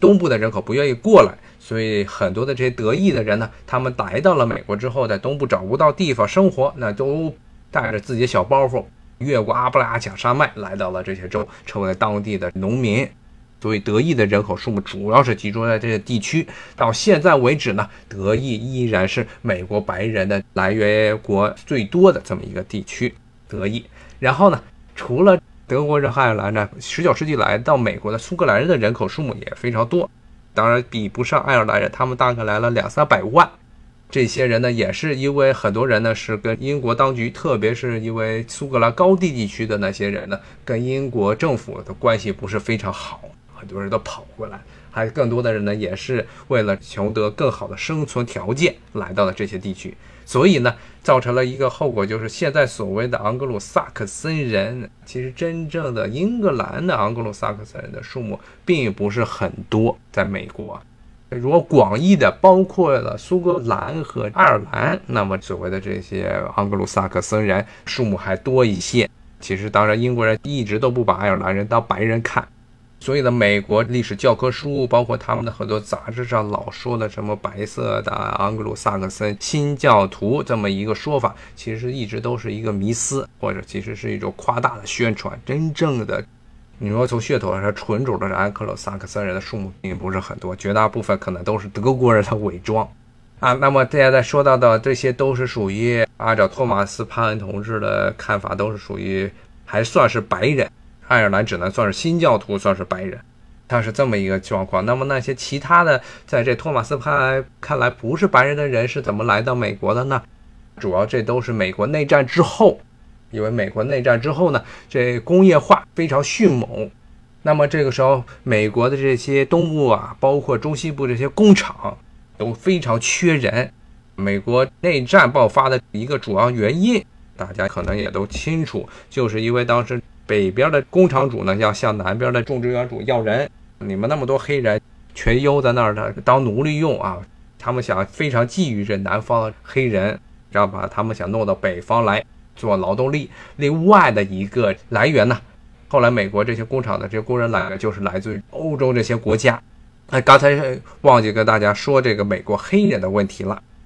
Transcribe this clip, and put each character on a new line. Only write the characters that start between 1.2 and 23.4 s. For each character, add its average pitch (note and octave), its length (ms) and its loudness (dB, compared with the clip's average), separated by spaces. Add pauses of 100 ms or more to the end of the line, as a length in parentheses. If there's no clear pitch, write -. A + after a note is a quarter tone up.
来， G2 120 4 (260)
所 - 180 -8
以 A2 260 0
很 F#2+ 280 -4
多 A2+ 120 -2
的 C3+ 100 -4
这 B2 100 -2
些 B2+ 60 2
德 A2+ 240 0
裔 F#3+ 180 2
的 B2 100 0
人 G#2 160 0
呢， A2+ 100 -4 (180)
他 B2+ 120 -2
们 B2+ 200 -2
来 G2+ 200 -4
到 F3 160 4
了 C3 100 4
美 A2+ 180 -4
国 G2+ 120 -4
之 A2+ 140 -4
后， B2 180 -2
在 G#2 100 0
东 C3+ 220 -4
部 C#3 80 -2
找 - 160 0
不 G2+ 140 -4
到 D3+ 160 4
地 D#3 200 0
方 A#2 140 2
生 F#3+ 240 4
活， C3+ 280 0
那 A#2 120 -4
都 C#3+ 420 -2 (380)
带 A2+ 220 -2
着 G#2+ 80 -2
自 B2 140 -8
己 A#2 80 0
的 B2+ 40 2
小 G2+ 160 2
包 C3+ 220 4
袱， B2 200 -2 (340)
越 B2+ 220 0
过 G#2+ 140 -2
阿 B2 160 0
布 C3+ 80 2
拉 B2 80 2
罕 A2+ 140 -4
山 A2 340 -2
脉 C#3+ 220 0
来 G2 180 -8
到 G2 160 -4
了 F#2 120 -6
这 F#2+ 120 -8
些 F#2 140 -12
州， G#2 180 -2 (200)
成 G#2 160 -6
为 F#2+ 120 -2
当 G#2 260 0
地 G2+ 160 -4
的 F2 180 -4
农 F#2+ 220 -2
民。 B2 320 0 (540)
所 G#2+ 140 0
以 - 20 0
德 G#2 220 0
裔 D#3+ 140 2
的 A2+ 100 4
人 G2+ 180 2
口 G2 140 -4
数 - 140 -6
目 G2+ 100 -2
主 G2+ 300 -6
要 B2+ 120 6
是 B2 120 2
集 G2+ 180 -6
中 A2+ 160 -2
在 A2+ 100 2
这 A2+ 80 -6
些 A2 120 0
地 A#2 200 -4
区。 D#3 280 -2 (280)
到 A#2 160 0
现 D#3+ 300 4
在 E3+ 140 6
为 C3 200 4
止 B2+ 200 -2
呢， G#2+ 120 -2 (220)
德 G2 260 -2
裔 B2+ 220 -2
依 B2 320 -4
然 F#2+ 180 2
是 A2 200 -2 (160)
美 F#2+ 200 -2
国 G#2 160 -2
白 G2+ 240 -4
人 G#2+ 240 0
的 G2 160 0 (120)
来 F#2+ 180 0
源 G#2+ 460 2
国 G2+ 360 0 (120)
最 B2 180 -2
多 F3+ 260 6
的 - 140 2
这 - 100 -6
么 F#2 80 -8
一 G2 120 -12
个 F#2 80 -8
地 G2 220 -8
区， - 300 -6 (320)